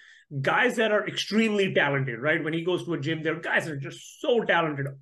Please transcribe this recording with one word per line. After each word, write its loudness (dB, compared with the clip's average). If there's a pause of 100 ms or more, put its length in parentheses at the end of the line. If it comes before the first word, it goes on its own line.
(400)
guys 2
that 2
are 2
extremely 0
talented, 2
right? 2
When -4
he -4
goes -2
to -4
a -2
gym, -2
there -2
are -10
guys -2
that -6
are -6
just -12
so 2
talented, 2 (140)